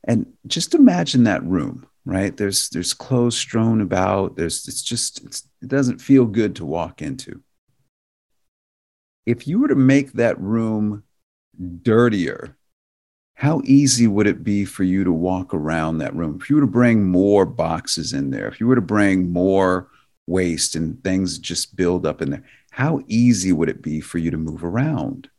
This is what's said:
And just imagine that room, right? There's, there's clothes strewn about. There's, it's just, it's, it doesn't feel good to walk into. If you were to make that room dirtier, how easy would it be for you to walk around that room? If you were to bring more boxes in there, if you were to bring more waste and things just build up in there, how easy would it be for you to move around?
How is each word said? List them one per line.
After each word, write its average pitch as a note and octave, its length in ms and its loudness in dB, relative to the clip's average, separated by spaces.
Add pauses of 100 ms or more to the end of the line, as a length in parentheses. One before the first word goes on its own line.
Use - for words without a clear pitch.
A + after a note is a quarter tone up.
And - 300 -2 (140)
just - 260 -4
imagine F3 520 4
that G2+ 180 0
room, E2+ 420 -4 (200)
right? F#2+ 300 -4
There's, G2 340 -4
there's - 260 -6
clothes A#2+ 420 -2
strewn A2+ 440 0
about. F#2+ 540 0
There's, - 320 -6
it's - 140 -10
just, - 420 -8
it's, - 240 -14 (140)
it - 60 -16
doesn't C3 340 0
feel C3+ 240 6
good G#2+ 300 -2
to E2 100 -10
walk D#2+ 380 -6
into. - 400 -12 (1800)
If A#2 200 -4
you E3 100 -2
were C#4+ 120 0
to - 60 2
make C3+ 380 4
that A#2 260 0
room G#2+ 640 -2 (800)
dirtier, G#2+ 760 0 (800)
how D3+ 300 0
easy C3+ 420 6
would G#2 220 4
it E2+ 160 -2
be G2+ 220 0
for - 180 -6
you F#2 200 2
to F2+ 80 2
walk F2+ 400 -2
around D#2+ 460 -2
that C#2+ 180 -6
room? D#2+ 240 -4
If - 80 -16
you D3 100 2
were D3+ 40 4
to C3+ 60 2
bring A2+ 400 4
more G2 360 4
boxes - 720 -4
in C#2 160 -4
there, - 180 -6
if - 120 -12
you A2+ 80 0
were B2+ 80 6
to B2 60 2
bring F#2 500 2
more F#2 580 2 (380)
waste F2 480 -2
and D#2+ 280 -6
things F#2 360 -2
just - 360 -10
build F2+ 300 0
up D2+ 160 -4
in D2 80 -4
there, - 140 -8 (260)
how D3+ 380 -2
easy A2 440 2
would D#2+ 160 2
it - 140 -6
be D#2 180 -6
for E2+ 200 -8
you E2 100 -2
to D2+ 80 -4
move D#2 260 -8
around? A#2+ 640 -4 (120)